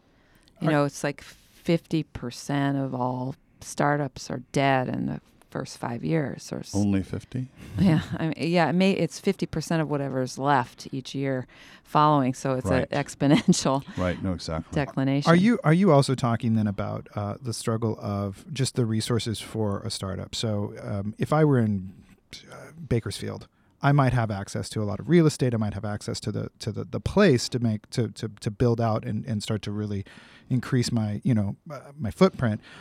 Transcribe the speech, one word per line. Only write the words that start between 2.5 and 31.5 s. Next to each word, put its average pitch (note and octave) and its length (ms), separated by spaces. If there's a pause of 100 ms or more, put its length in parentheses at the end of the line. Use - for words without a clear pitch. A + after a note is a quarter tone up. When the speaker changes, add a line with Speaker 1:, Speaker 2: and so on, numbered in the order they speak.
Speaker 1:
of C3+ 160
all B2+ 400 (260)
startups D3 720
are B2 220
dead C3+ 360
in - 200
the - 120 (300)
first - 280
five A#2+ 260
years D3+ 480
or B1+ 80
s- - 160
Speaker 3:
Only G2 280
fifty? - 440 (160)
Speaker 1:
<laughs> - 160
Yeah, E3 220 (160)
I D#3+ 100
mean, D#3+ 100
yeah, E3 320
it C#3 40
may, F#3 180
it's - 280
fifty F#3+ 260
percent D#3+ 360
of C#3+ 80
whatever C#3 320
is B2+ 160
left C3 540
each C3+ 240
year C3+ 320 (360)
following, D3+ 500
so C3+ 200
it's B2+ 140
Speaker 3:
Right. B2+ 240
Speaker 1:
an C#3+ 120
<laughs> - 0
exponential C#3+ 800 (140)
Speaker 3:
Right, F2+ 260
no, F#2+ 100
exactly. E2 420
Speaker 1:
declination. C#3 560
Speaker 2:
Are E3+ 40
you, G#3 280
are D3+ 100
you F#3 180
also C#3 240
talking A#2 400
then G#2+ 120
about, G#2 480
uh, G2+ 260
the A#2+ 120
struggle A2+ 480
of G2+ 520
just C3 220
the B2 100
resources A2 560
for G#2 400
a - 100
startup? F#2+ 420
So, G#2 480
um, G#2 380
if - 140
I D#3 120
were C#3 140
in, G2+ 340 (580)
uh, - 40 (320)
Bakersfield, G#2+ 600 (340)
I C#3 100
might C3+ 220
have A2+ 180
access G2+ 380
to A2 120
a G#2+ 40
lot G2+ 140
of G2+ 100
real E3 180
estate. C3 260
I A2+ 40
might G#2+ 180
have G2 100
access G#2 360
to - 100
the, G#2+ 180 (100)
to - 120
the, G#2+ 140
the A2+ 160
place F3+ 480
to B2+ 100
make, A2+ 320
to, A2+ 180
to, G#2+ 200 (100)
to - 100
build A#2 320
out A2 240
and, A2+ 200
and G#2+ 180
start G#2+ 200
to G#2 80
really G#2 340 (440)
increase B2 420
my, G#2+ 320
you C3 120
know, G2+ 220 (120)